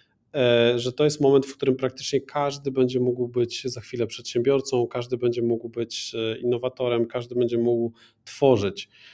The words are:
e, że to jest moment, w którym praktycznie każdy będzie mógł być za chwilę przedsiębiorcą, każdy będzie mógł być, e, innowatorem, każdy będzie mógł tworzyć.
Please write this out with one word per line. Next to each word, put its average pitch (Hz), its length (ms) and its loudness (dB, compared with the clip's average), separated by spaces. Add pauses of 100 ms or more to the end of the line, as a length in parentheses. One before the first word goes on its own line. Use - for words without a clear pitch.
(360)
e, 120 440 4
że 123 140 -4
to 147 100 0
jest 147 180 0
moment, 139 240 6
w - 120 -14
którym 135 180 2
praktycznie 131 460 -4
każdy 143 500 -4
będzie 127 280 2
mógł 123 280 0
być 120 360 -4
za 120 180 -6
chwilę 117 260 -4
przedsiębiorcą, 123 800 0
każdy 123 300 -4
będzie 120 240 -2
mógł 117 280 -2
być, 117 460 -8
e, 113 220 -4
innowatorem, 120 680 -2
każdy 120 300 -8
będzie 120 220 0
mógł 117 340 0 (320)
tworzyć. 104 640 2 (240)